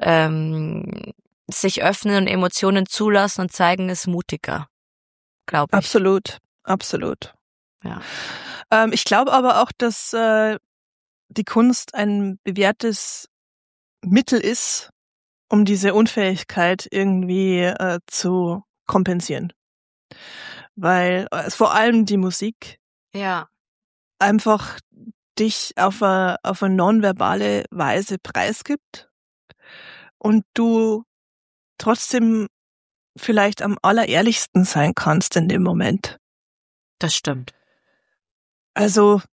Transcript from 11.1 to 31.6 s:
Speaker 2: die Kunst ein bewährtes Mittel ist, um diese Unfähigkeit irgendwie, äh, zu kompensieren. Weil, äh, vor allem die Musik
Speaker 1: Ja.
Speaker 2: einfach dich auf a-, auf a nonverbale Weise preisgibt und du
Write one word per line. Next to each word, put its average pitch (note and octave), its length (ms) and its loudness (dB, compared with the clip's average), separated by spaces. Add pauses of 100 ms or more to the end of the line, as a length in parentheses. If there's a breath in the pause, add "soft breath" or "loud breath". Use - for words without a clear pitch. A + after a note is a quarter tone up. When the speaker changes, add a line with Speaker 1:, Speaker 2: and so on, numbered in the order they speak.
Speaker 2:
die G#3+ 140 -4
Kunst A#3+ 500 2
ein G3+ 520 -2
bewährtes G3+ 840 -2 (760)
Mittel A3+ 380 2
ist, - 500 -4 (600)
um G#3 160 4
diese G3 280 2
Unfähigkeit F#3+ 960 0
irgendwie, F#3 720 0
äh, F3+ 460 -2
zu F3+ 560 -2 (220)
kompensieren. F3 680 -2 (1200 loud breath)
Weil, F3+ 560 0
äh, - 180 -6
vor - 240 2
allem A3+ 320 4
die G3+ 120 0
Musik F#3+ 640 -4 (340)
Speaker 1:
Ja. F#3+ 340 -6 (720)
Speaker 2:
einfach G#3 600 2 (600)
dich - 380 -2
auf G3 240 0
a-, F#3+ 420 0
auf F#3+ 200 -4
a F#3+ 60 0
nonverbale G3 1040 2
Weise F3 500 -2
preisgibt - 880 -6 (1080 loud breath)
und G#3+ 360 2
du A3+ 500 2 (760)